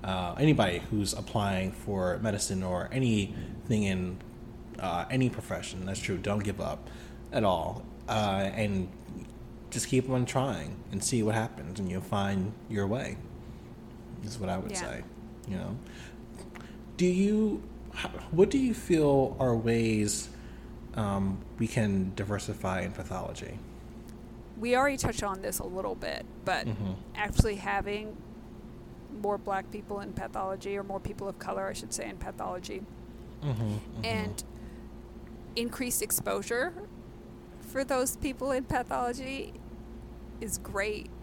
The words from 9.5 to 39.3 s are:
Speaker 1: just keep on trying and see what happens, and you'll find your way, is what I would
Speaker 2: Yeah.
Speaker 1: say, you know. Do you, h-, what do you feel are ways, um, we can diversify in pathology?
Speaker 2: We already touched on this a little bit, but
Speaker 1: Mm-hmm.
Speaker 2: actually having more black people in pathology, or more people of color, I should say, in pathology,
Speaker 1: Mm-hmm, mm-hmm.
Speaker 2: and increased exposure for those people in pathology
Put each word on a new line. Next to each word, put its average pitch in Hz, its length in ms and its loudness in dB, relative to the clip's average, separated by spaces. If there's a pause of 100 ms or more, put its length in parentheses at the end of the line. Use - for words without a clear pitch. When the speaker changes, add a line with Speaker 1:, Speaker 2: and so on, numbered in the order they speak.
Speaker 1:
just - 160 -2
keep 127 240 4
on 127 160 4
trying 98 480 0 (160)
and 95 120 0
see 113 200 4
what 107 100 6
happens, 104 460 0
and 95 100 0
you'll 90 120 0
find 98 520 2 (160)
your 101 160 2
way, 104 320 -2 (1040)
is 107 160 -6
what 92 100 -2
I 90 100 0
would - 140 -4
Speaker 2:
Yeah. - 80 -2
Speaker 1:
say, 62 220 -4 (440)
you 95 100 -2
know. 92 180 -2 (1200)
Do 175 80 6
you, 202 560 6 (320)
h-, - 120 -4 (260)
what 190 180 10
do 285 80 4
you 254 160 6
feel 143 680 8
are 127 160 6
ways, 113 720 4 (680)
um, 98 440 2 (200)
we 113 80 4
can 98 480 4
diversify 98 680 0
in 92 120 -2
pathology? - 680 -6 (1000)
Speaker 2:
We 240 200 4
already 277 180 6
touched - 280 0
on 196 180 -2
this 202 180 -2
a 202 60 -6
little 185 300 -2
bit, 78 300 -4 (200)
but 175 220 2
Speaker 1:
Mm-hmm. 101 240 0 (240)
Speaker 2:
actually 214 420 4
having 202 580 -2 (1080)
more 202 160 0
black 196 340 -2
people 208 280 -6
in 202 140 -8
pathology, 196 640 -4
or 202 60 -2
more 196 180 -4
people 196 260 -4
of 196 120 -6
color, 190 280 -2
I 190 60 -4
should - 200 -8
say, 220 160 -4
in 190 80 -10
pathology, 185 640 -6 (600)
Speaker 1:
Mm-hmm, 127 200 0
mm-hmm. 107 420 -2
Speaker 2:
and 220 380 0 (1120)
increased 240 460 0
exposure 214 720 0 (880)
for 269 220 -2
those 262 340 2
people 269 340 0
in 254 120 2
pathology 262 880 -2 (880)